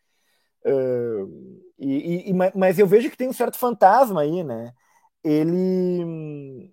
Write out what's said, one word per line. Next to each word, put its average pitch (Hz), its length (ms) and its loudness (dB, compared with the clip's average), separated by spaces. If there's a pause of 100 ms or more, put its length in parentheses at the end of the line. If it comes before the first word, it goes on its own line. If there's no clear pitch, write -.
(640)
Ah, - 60 0 (1080)
e, 151 480 -4
e, 208 40 -4
e, - 40 -2
ma-, 185 200 2
mas 185 240 2
eu 208 80 6
vejo 233 240 4
que - 60 -14
tem 254 120 -4
um 269 40 -6
certo - 260 -4
fantasma 220 640 4
aí, 165 220 -2
né? 117 280 -10 (520)
Ele, 180 800 0
hum, 147 680 -12